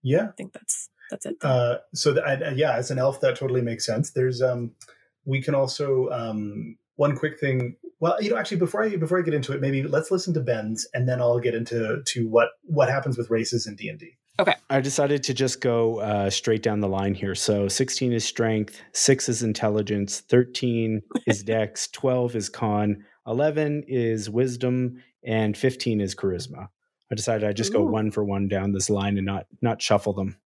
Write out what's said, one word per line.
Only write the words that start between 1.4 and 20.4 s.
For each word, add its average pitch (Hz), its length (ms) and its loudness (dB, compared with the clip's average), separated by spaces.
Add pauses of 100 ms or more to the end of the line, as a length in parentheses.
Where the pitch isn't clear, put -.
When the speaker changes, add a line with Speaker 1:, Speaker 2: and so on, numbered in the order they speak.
Speaker 2:
though. 151 80 -2
Speaker 1:
Uh, 123 300 2 (160)
so 147 180 2
th-, 143 140 2
I, 139 80 0
I, 143 160 -4
yeah, 139 240 2
as - 160 -4
an 127 80 -2
elf, 131 220 0
that 131 160 2
totally 127 260 0
makes 117 240 -4
sense. 113 240 -2
There's, 127 320 0
um, 120 300 0 (520)
we 135 160 0
can 143 140 -2
also, 135 560 0
um, 107 640 -6 (200)
one 143 200 2
quick 156 220 -4
thing. 131 380 0 (240)
Well, 170 200 2
you 214 100 0
know, 233 60 2
actually, 208 200 -4
before 180 260 0
I, 214 140 0
before 170 240 0
I - 20 0
get 165 100 0
into 139 200 -2
it, 139 80 -4
maybe 135 240 0
let's 156 260 0
listen 180 240 0
to 151 60 0
Ben's, 110 520 -2
and 127 160 0
then 123 120 0
I'll 120 180 4
get 117 160 0
into, 113 500 -2
to 117 240 -2
what, 117 200 6 (160)
what 143 240 4
happens 131 280 0
with 117 140 -4
races 113 380 0
in 104 80 -12
D 107 120 -10
and 104 120 -12
D. - 160 -20 (240)
Speaker 2:
Okay. 185 140 4 (160)
Speaker 3:
I 135 100 4
decided 139 440 2
to 135 100 -2
just 131 260 0
go, 117 400 2
uh, 104 300 2
straight 104 340 0
down 104 160 2
the 101 80 2
line 98 260 0
here. 98 220 -4
So 101 320 2
sixteen 127 440 0
is 113 120 0
strength, 110 560 -2 (120)
six - 360 2
is 117 160 -2
intelligence, 104 760 0
thirteen 117 840 2 (120)